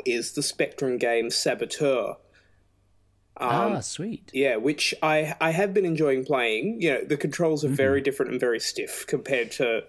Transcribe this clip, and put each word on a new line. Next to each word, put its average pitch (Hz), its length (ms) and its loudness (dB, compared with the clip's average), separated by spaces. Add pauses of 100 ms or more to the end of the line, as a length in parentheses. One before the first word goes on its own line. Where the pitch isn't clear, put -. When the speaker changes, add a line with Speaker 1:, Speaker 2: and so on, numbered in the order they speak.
Speaker 1:
is 117 280 -2
the 147 100 -2
Spectrum 135 540 -2
game 117 320 2
Saboteur. 120 840 0 (1200)
Um, 135 360 2
Speaker 2:
Ah, - 60 -2
sweet. - 520 -8
Speaker 1:
yeah, 131 220 2
which 139 480 0
I, 156 360 2
I 165 120 2
have 190 200 2
been 190 140 2
enjoying 147 400 2
playing. 135 560 0
You 160 140 2
know, - 80 -2
the 143 140 0
controls 156 460 0
are 147 40 0
Speaker 2:
Mm-hmm. 131 80 2
Speaker 1:
very 139 260 4
different 131 300 0
and 123 80 -2
very 120 200 2
stiff - 460 -6
compared 127 480 -2
to 117 360 0